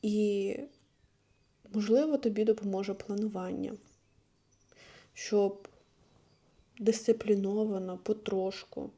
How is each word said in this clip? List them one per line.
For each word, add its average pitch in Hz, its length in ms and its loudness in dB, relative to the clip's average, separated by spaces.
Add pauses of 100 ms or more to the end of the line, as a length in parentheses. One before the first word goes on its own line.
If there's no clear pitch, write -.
І, 208 540 2 (1160)
можливо, 240 440 4
тобі 220 260 0
допоможе 202 500 0
планування, 190 800 -4 (1400)
щоб 202 540 0 (1120)
дисципліновано, 208 1200 0
потрошку. 202 1000 -4